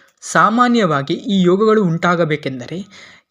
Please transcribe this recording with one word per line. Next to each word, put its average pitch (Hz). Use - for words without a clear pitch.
ಸಾಮಾನ್ಯವಾಗಿ 196
ಈ 196
ಯೋಗಗಳು 208
ಉಂಟಾಗಬೇಕೆಂದರೆ 160